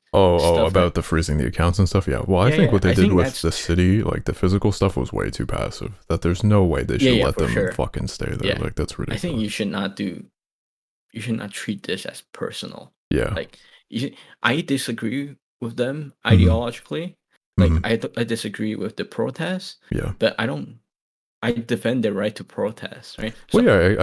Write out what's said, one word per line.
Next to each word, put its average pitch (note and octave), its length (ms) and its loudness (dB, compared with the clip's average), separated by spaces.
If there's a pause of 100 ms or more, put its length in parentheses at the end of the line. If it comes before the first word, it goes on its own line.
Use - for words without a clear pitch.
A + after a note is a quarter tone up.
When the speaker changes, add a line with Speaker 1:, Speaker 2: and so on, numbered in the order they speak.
(120)
Speaker 1:
Oh, F#2+ 220 6
oh, E2+ 40 4
Speaker 2:
stuff E2 320 4
Speaker 1:
about F2+ 240 4
Speaker 2:
that - 0 -
Speaker 1:
the E2+ 80 0
freezing D#2 360 0
the B1+ 80 0
accounts F2 320 0
and F#2 100 4
stuff. F2+ 200 0
Yeah. B1 180 -2
Well, F#2 140 4
I A2 80 6
Speaker 2:
Yeah, D3+ 80 4
Speaker 1:
think F3 120 6
Speaker 2:
yeah, - 40 4
Speaker 1:
what G2 100 4
they F2+ 80 4
Speaker 2:
I E2+ 40 2
Speaker 1:
did - 80 4
Speaker 2:
think G2 120 6
Speaker 1:
with E2+ 120 4
Speaker 2:
that's - 160 -6
Speaker 1:
the E2+ 80 2
Speaker 2:
too - 60 -6
Speaker 1:
city, F2+ 460 2
like, - 220 -2
the - 100 -2
physical G2 380 2
stuff - 240 0
was B1+ 160 -2
way G1+ 180 -2
too - 160 -6
passive. - 460 -6 (160)
That F2 140 -2
there's E2+ 200 0
no G#2 220 6
way D#2+ 180 2
they - 120 -2
Speaker 2:
Yeah, B1+ 40 0 (120)
Speaker 1:
should A#2 80 4
Speaker 2:
yeah, G2 80 4
Speaker 1:
let - 80 0
Speaker 2:
for - 80 -6
Speaker 1:
them - 100 0
Speaker 2:
sure. G2+ 200 0
Speaker 1:
fucking - 360 -4
stay - 260 -6
there. - 200 -2
Speaker 2:
Yeah. - 60 -6
Speaker 1:
Like, - 140 -4
that's - 200 -4
Speaker 2:
I - 20 -12
think - 140 -6
Speaker 1:
ridiculous. D3 320 -4
Speaker 2:
you G#2 80 -2
should G#2 180 -4
not G2 280 -6
do, G2 280 -6 (880)
you A2 80 -12
should A2+ 160 -4
not G2+ 160 -10
treat - 320 -8
this F#2+ 220 -6
as - 160 -14 (100)
personal. - 600 -12 (180)
Speaker 1:
Yeah. - 240 0
Speaker 2:
Like, - 240 -8 (300)
you - 120 -8
should, - 160 -8 (260)
I C3 180 2
disagree C3+ 760 -4 (240)
with A#2 160 -10
them C3+ 360 -4 (120)
Speaker 1:
Mm-hmm. G#2 240 6
Speaker 2:
ideologically. A#2+ 640 -4 (420)
Like, E2+ 160 4
Speaker 1:
Mm-hmm. E2 140 0
Speaker 2:
I A2+ 100 0
th-, - 200 -8
I A#2+ 80 -2
disagree A2 520 -6
with G2 200 -8
the - 80 -8
protests. E3+ 720 -6 (140)
Speaker 1:
Yeah. - 280 -4
Speaker 2:
But - 200 0
I A2+ 80 -2
don't, C#3 320 -8 (640)
I A#2 100 -2
defend A#2 520 -2
their G#2 100 0
right G#2 220 -4
to G2 80 -14
protest, - 760 -8
right? A2 160 -6 (180)
Speaker 1:
Well, A#3+ 120 4
Speaker 2:
So A3 40 4
Speaker 1:
yeah, A#2 60 6
I, F2 180 6
I G#2+ 100 2